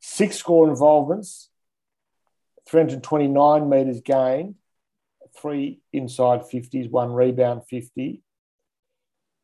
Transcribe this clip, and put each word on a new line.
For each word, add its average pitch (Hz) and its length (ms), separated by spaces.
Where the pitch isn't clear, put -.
six - 360
score 165 320
involvements, 151 800
three 160 120
hundred 135 220
twenty-nine 147 640
metres 135 320
gained, 135 540
three 143 440
inside 123 540
fifties, 123 420
one 120 240
rebound 123 560
fifty. 127 540